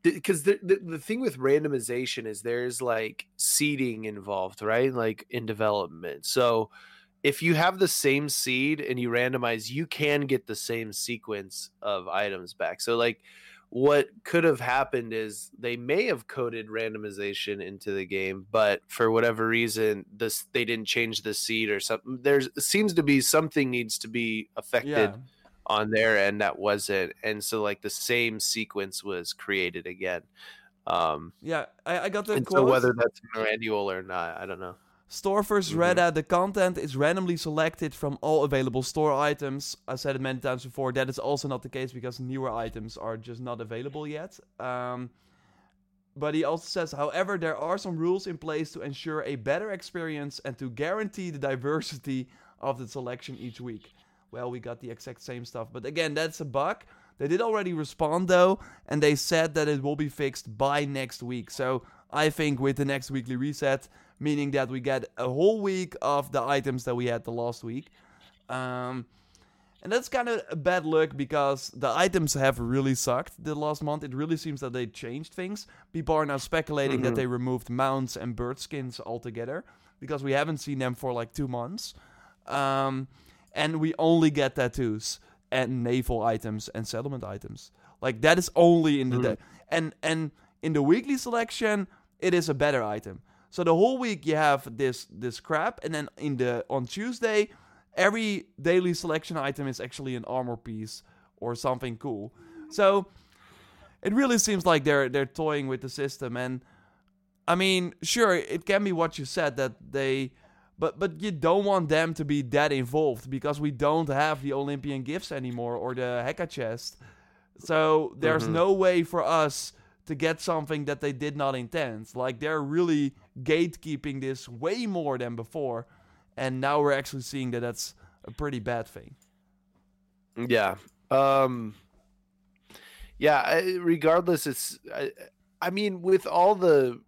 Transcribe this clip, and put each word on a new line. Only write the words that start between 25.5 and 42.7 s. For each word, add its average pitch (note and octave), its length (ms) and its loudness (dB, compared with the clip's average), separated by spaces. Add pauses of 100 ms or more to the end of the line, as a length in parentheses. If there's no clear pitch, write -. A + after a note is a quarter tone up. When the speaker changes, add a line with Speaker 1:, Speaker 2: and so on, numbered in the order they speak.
Speaker 1:
on G#2+ 240 0
their A2 260 4
end G2+ 260 2
that F2+ 180 0
wasn't, G2 520 0 (120)
and G#2+ 180 -2
so, A2 180 -2
like, G#2 220 -2
the G2+ 80 -6
same A#2 480 0
sequence G2+ 640 -4
was F#2 300 -6
created F2 560 -4
again. F2+ 340 -6 (640)
Um, E2 460 0 (100)
Speaker 2:
Yeah, D#3 220 -4 (200)
I, F3 180 -4
I F#3+ 60 -4
got G3+ 180 -4
the G#3 80 -2
Speaker 1:
and B2 120 0
Speaker 2:
quote. F#3 140 4
Speaker 1:
so B2+ 100 8
whether B2+ 260 4
that's A#2+ 240 0 (140)
manual G#2+ 560 0
or F#2 120 -4
not, F2 360 -6
I F#2+ 80 -10
don't F#2 140 -8
know. F#2 160 -12 (320)
Speaker 2:
Store G3+ 360 0
versus G3 260 0
Speaker 1:
Mm-hmm. E3 120 2
Speaker 2:
Reda, F3 300 6
the D3+ 120 0
content F#3 520 2
is C3+ 200 -6
randomly F3 400 2
selected D#3 580 -2
from C#3+ 280 -4
all D#3 200 4
available C3 400 2
store D3+ 300 2
items. C#3+ 640 -2 (100)
I C3 80 -6
said C3+ 220 -4
it C3 40 -4
many C3 200 -4
times B2+ 240 -2
before, C3 300 -4
that C3 140 0
is B2 120 -6
also C#3+ 260 -2
not B2+ 160 -4
the B2+ 60 -14
case C3 240 -8
because B2 260 -10
newer C3 320 -6
items A2 460 -8